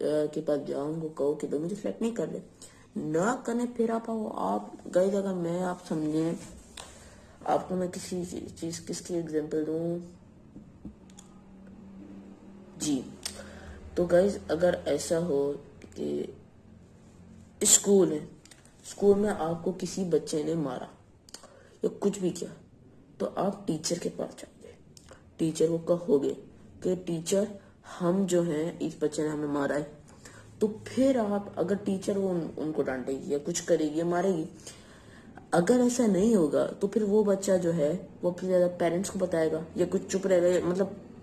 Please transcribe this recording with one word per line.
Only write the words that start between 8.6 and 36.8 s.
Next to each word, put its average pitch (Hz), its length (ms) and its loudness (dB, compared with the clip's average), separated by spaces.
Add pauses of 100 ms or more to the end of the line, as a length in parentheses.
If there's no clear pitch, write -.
किसकी - 280 -6
example 156 500 -2
दूँ? 170 520 -4 (2500)
जी, 131 260 -2 (920)
तो 175 100 4
guys, 180 340 6 (100)
अगर 175 380 2
ऐसा 147 300 2
हो 143 340 2 (320)
कि - 520 -6 (1300)
स्कूल 196 480 8
है, 151 160 -4 (640)
स्कूल 202 260 6
में 208 140 2
आपको 170 420 -2
किसी 185 320 -4
बच्चे 156 400 0
ने 160 100 -2
मारा 139 340 -4 (960)
या 202 40 2
कुछ - 300 0
भी 185 120 0
किया, - 220 -8 (680)
तो - 60 -2
आप 196 400 -4
टीचर 165 320 -2
के 175 100 -4
पास - 200 -6
जाओगे, - 460 -18 (640)
टीचर 160 300 2
को 165 100 2
कहोगे 147 560 2 (480)
कि 180 140 2
"टीचर, 180 520 -2 (500)
हम 180 280 2
जो 175 160 4
हैं, 160 360 -2
इस 160 240 -4
बच्चे 151 200 0
ने 151 60 0
हमें 151 200 -4
मारा 143 280 0
है।" 151 160 -4 (680)
तो 214 280 -2
फिर 262 300 4
आप, 202 400 -2
अगर 185 180 0
टीचर 196 420 -2
वो 190 120 0
उन-, 170 280 -2
उनको 151 240 -2
डांटेगी 131 500 -4
या 147 60 0
कुछ 170 220 -4
करेगी 156 400 2
या 170 40 0
मारेगी, 175 420 0 (1080)
अगर 233 280 6
ऐसा 240 260 2
नहीं 208 300 4
होगा 139 300 4
तो - 220 -4